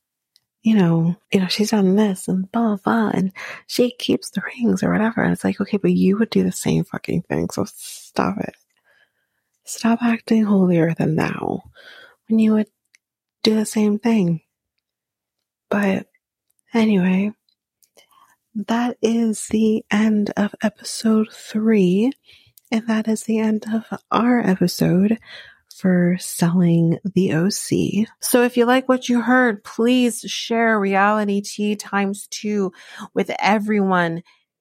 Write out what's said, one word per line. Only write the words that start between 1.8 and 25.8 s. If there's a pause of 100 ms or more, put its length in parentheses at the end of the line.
this
and
blah,
blah,
blah,
and (360)
she
keeps
the
rings
or
whatever.
And
it's
like,
okay,
but
you
would
do
the
same
fucking
thing.
So
stop
it. (1080)
Stop
acting
holier
than
thou (640)
when
you
would (760)
do
the
same
thing. (1300)
But (680)
anyway, (1200)
that
is
the
end
of
episode
three, (600)
and
that
is
the
end
of (100)
our
episode (560)
for